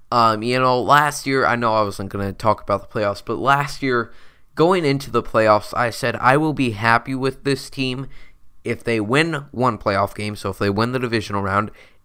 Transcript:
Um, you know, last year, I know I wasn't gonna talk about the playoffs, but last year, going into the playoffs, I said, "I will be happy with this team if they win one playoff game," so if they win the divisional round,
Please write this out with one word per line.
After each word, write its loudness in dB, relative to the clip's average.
Um, 4
you 0
know, 2
last 4
year, 2
I 2
know 2
I 4
wasn't -6
gonna -6
talk -2
about -2
the -8
playoffs, -2
but -6
last 0
year, -2
going 4
into -2
the 2
playoffs, 2
I 0
said, -4
"I 4
will 0
be 0
happy 2
with -4
this -2
team -6
if -4
they 0
win 0
one 0
playoff -2
game," -8
so -6
if -8
they 0
win 0
the -4
divisional -4
round, -2